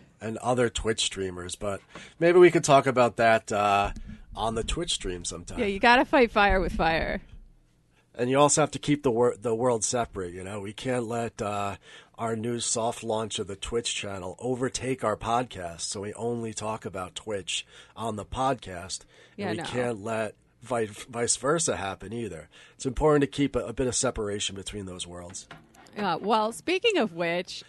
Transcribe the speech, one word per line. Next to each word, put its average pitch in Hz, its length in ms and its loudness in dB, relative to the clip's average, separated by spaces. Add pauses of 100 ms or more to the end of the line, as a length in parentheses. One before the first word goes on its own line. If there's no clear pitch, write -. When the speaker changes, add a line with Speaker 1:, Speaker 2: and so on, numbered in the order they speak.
(180)
Speaker 1:
and 110 200 -8
other 123 320 2
Twitch 110 320 -2
streamers, 90 520 -6
but 98 260 -6 (380)
maybe 175 200 8
we 180 100 12
could 165 140 4
talk 135 240 6
about 120 300 4
that, 113 340 4
uh, 101 400 4 (440)
on 113 200 -2
the 113 80 -2
Twitch 170 300 -4
stream 90 300 -6
sometime. - 360 -10
Speaker 2:
Yeah, 240 80 0
you 196 100 -2
gotta 240 260 6
fight 254 280 4
fire 202 280 4
with 170 140 -2
fire. 160 480 0 (920)
Speaker 1:
And 123 160 0
you 135 80 6
also 147 220 6
have 143 100 2
to 143 80 -6
keep 147 240 0
the 135 80 4
wor-, 120 280 4
the 113 140 -2
world 117 300 2
separate, 98 500 -4
you 92 100 -10
know? 101 180 -8
We 104 120 -10
can't 123 340 -4
let, 117 360 -6
uh, 101 320 -4 (420)
our 113 180 -4
new 117 240 -4
soft 113 440 -2
launch 110 340 -2
of 107 80 -4
the 98 100 -10
Twitch - 380 -4
channel 95 460 -8
overtake 127 640 -4
our 107 120 0
podcast, 101 680 -4
so - 200 -8
we 104 140 -8
only 117 360 -4
talk 107 320 -6
about 92 300 -8
Twitch - 500 -6 (320)
on 113 200 -6
the 98 100 -8
podcast. 98 760 -4 (380)
And 202 60 -6
Speaker 2:
Yeah, 180 60 -4
Speaker 1:
we - 60 -4
Speaker 2:
no. 165 80 -6
Speaker 1:
can't 120 380 -4
let 110 300 -4 (300)
vi-, 117 240 0
vice 113 480 -4
versa 143 420 0
happen 95 340 -8
either. 101 380 -10 (240)
It's - 140 -8
important 147 340 4
to 135 60 4
keep 139 280 0
a, 123 100 2
a 110 80 -8
bit 135 120 0
of 120 80 0
separation 104 640 -2
between 98 320 -10
those 90 180 -10
worlds. 87 420 -14 (480)
Speaker 2:
Uh, 190 240 -2
well, 220 320 2
speaking 370 460 0
of 214 160 0
which, 170 560 -2